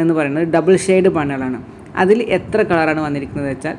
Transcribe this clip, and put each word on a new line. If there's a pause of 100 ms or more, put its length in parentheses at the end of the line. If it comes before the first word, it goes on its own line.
എന്ന്
പറയുന്നത്
ഡബിൾ (100)
ഷെയ്ഡ്
ബണ്ണുകളാണ്. (440)
അതിൽ (180)
എത്ര (100)
കളറാണ്
വന്നിരിക്കുന്നത്
വെച്ചാൽ